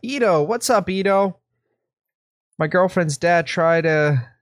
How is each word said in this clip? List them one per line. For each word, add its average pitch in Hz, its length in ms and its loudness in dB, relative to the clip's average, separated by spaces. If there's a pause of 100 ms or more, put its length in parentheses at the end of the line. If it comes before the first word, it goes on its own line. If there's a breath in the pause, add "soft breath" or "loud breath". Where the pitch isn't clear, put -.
Ito, 226 420 0
what's 226 260 -4
up, 208 200 0
Ito? 196 480 0 (1200)
My 156 100 -2
girlfriend's 175 500 0
dad 170 300 0
tried 165 340 0
to, 151 460 0 (140)